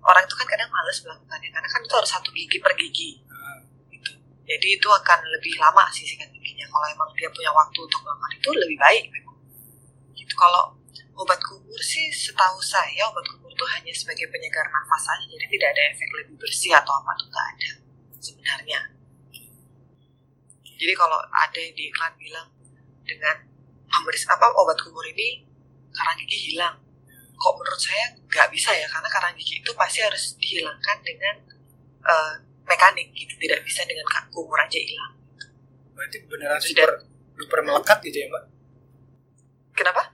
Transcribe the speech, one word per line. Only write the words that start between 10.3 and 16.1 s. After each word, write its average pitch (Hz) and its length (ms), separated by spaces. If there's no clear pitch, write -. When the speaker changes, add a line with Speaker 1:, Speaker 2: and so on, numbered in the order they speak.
Speaker 1:
Kalau 180 400
obat 539 240
kumur - 460
sih 640 240
setahu 190 500
saya 185 480
obat - 220
kumur - 240
tuh - 240
hanya - 160
sebagai - 400
penyegar - 340
nafas 151 380
saja, 160 240
jadi - 180
tidak 185 300
ada 147 60
efek - 240